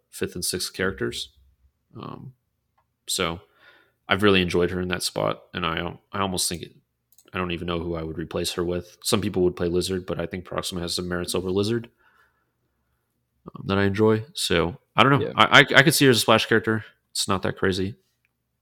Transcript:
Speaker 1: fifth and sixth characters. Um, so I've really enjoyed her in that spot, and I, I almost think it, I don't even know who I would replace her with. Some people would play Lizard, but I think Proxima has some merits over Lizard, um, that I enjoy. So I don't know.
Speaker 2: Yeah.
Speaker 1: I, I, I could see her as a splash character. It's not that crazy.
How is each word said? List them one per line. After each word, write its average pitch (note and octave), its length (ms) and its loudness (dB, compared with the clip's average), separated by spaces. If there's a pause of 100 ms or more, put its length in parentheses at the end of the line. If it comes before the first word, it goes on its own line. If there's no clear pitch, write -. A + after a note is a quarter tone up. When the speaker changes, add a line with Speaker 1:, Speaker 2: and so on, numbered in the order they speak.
Speaker 1:
fifth - 280 -8
and F2 80 -8
sixth - 280 -6
characters. G2 580 -6 (680)
Um, - 320 -16 (720)
so F2 340 -4 (680)
I've G2+ 140 0
really G2 180 6
enjoyed F2 300 0
her F#2 100 -6
in F2+ 80 -4
that F2 140 -6
spot, - 400 -4 (100)
and F2+ 140 -4
I, E2+ 320 -6 (140)
I G2+ 80 -4
almost F#2+ 280 -2
think E2+ 140 -10
it, - 100 -16 (640)
I G2+ 40 -8
don't F2+ 120 -4
even E2+ 160 -8
know E2+ 140 -4
who E2+ 160 -6
I D#2+ 60 -6
would D#2+ 160 -8
replace E2+ 340 -6
her F2 120 -4
with. F2 380 -6
Some A2 180 0
people F#2 220 -2
would F2+ 140 0
play F2 120 -2
Lizard, F2+ 380 -4
but E2 140 -8
I E2+ 60 -6
think F2+ 200 -10
Proxima F2 340 -8
has F2 140 -6
some F2+ 140 -6
merits F2 260 -6
over F#2 160 -4
Lizard, A2 400 -2 (1600)
um, - 120 -16
that F#2+ 120 0
I G2+ 60 2
enjoy. A2 480 2
So E2+ 460 -2 (160)
I A2 80 6
don't C3+ 100 6
know. C3+ 140 2
Speaker 2:
Yeah. - 100 -8
Speaker 1:
I, A2 240 8
I, C#3 60 8 (100)
I C3+ 60 10
could C#3 120 4
see D3 120 4
her C3 60 10
as A2 60 4
a - 20 2
splash A2 260 4
character. A2 380 0 (260)
It's - 180 -6
not F#2+ 140 -2
that G2+ 160 -4
crazy. G2 380 -2 (640)